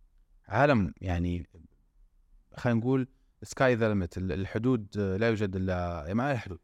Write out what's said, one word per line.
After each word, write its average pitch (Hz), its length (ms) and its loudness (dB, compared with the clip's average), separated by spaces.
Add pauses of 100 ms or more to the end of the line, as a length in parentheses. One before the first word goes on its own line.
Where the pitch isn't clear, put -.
(480)
عالم، 120 520 4
يعني، 87 480 -2 (1080)
خلينا 117 240 0
نقول 127 280 0 (380)
sky 127 300 2
the 110 60 0
limit، 101 360 0
ال-، 92 140 -2
الحدود، 107 680 -2
آه، 98 180 0
لا 113 120 0
يوجد 101 280 0
إلا، 90 440 -2
يعني، 80 140 -6
ما 113 80 0
لها 139 140 -2
حدود. 98 280 -10